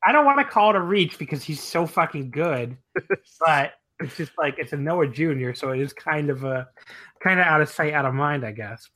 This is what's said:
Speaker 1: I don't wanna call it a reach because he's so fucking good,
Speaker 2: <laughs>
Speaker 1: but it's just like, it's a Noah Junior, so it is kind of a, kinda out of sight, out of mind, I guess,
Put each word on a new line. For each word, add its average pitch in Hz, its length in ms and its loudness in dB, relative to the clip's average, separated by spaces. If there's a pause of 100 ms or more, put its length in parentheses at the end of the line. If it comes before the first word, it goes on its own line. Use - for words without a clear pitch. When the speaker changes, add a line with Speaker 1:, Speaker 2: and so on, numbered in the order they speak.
Speaker 1:
I 202 60 6
don't 294 160 6
wanna 277 180 4
call 214 260 4
it 202 60 4
a 185 40 2
reach 180 380 0
because 143 260 -8
he's 147 180 -8
so 170 240 -2
fucking 151 440 -2
good, 127 460 -4 (320)
Speaker 2:
<laughs> - 380 -6
Speaker 1:
but 143 260 4 (280)
it's 147 160 -10
just 160 200 -8
like, 143 220 -2
it's 135 140 -8
a 147 40 -6
Noah 160 320 0
Junior, 131 460 -2
so 135 160 -6
it 131 100 -2
is 139 120 -4
kind 151 360 -4
of 131 160 -4
a, 131 240 -4 (540)
kinda 185 200 4
out 156 200 4
of 147 80 0
sight, 151 240 -2
out 143 100 2
of 131 100 0
mind, 143 300 -2
I 110 80 -8
guess, 107 440 -14